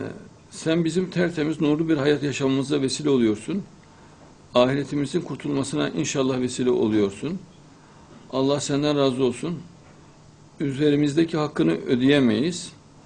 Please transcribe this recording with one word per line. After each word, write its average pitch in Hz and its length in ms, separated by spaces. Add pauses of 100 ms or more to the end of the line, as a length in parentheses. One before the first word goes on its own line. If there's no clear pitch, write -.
(500)
sen 165 340
bizim 170 260
tertemiz, 160 500
nurlu 151 280
bir 160 80
hayat 147 260
yaşamamıza 135 600
vesile 143 280
oluyorsun. 123 520 (920)
Ahiretimizin 139 680
kurtulmasına 143 680
inşallah 135 520
vesile 123 300
oluyorsun. 117 680 (960)
Allah 135 280
senden 147 360
razı 135 280
olsun. 151 340 (1000)
Üzerimizdeki 147 760
hakkını 156 360
ödeyemeyiz. 135 1000 (340)